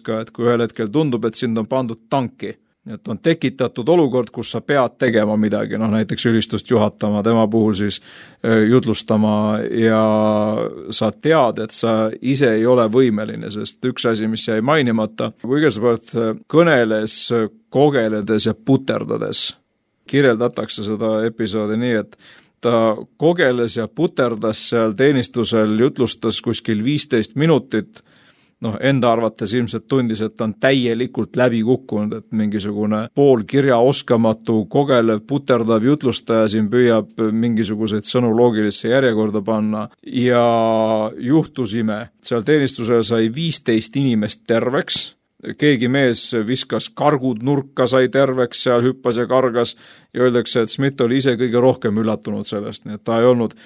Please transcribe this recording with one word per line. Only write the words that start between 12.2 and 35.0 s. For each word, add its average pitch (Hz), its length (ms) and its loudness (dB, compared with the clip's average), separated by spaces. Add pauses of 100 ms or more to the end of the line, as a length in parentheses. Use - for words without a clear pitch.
ise 135 360 2
ei 113 80 2
ole 123 240 4
võimeline, 110 640 0
sest 107 320 -8
üks 127 240 -4
asi, 110 180 -2
mis 110 200 -4
jäi 110 140 -2
mainimata, 117 720 0 (140)
Wigglesworth, 120 720 0
äh, 113 200 -2 (140)
kõneles, 117 680 2 (160)
äh, 113 180 0 (200)
kogeledes 110 760 0
ja 110 80 0
puterdades. 110 1000 -2 (520)
Kirjeldatakse 120 760 0
seda 110 420 -2
episoodi 110 520 -4
nii, 120 240 0
et - 160 -12 (440)
ta 113 340 2 (220)
kogeles 131 600 2
ja 110 100 -4
puterdas 117 800 -2
seal 113 280 0
teenistusel, 113 840 2
jutlustas 120 600 0
kuskil 110 420 -4
viisteist 131 520 -2
minutit. 135 680 0 (600)
Noh, 113 160 -4
enda 127 320 2
arvates 113 480 -2
ilmselt 117 320 -4
tundis, 117 320 0
et 110 160 -6
ta 117 80 -4
on 107 60 -4 (100)
täielikult 123 800 0
läbi 117 260 2
kukkunud, 110 480 -2
et 110 140 -12 (100)
mingisugune 107 680 -2 (100)
poolkirjaoskamatu 123 1400 2 (100)
kogelev, 120 560 4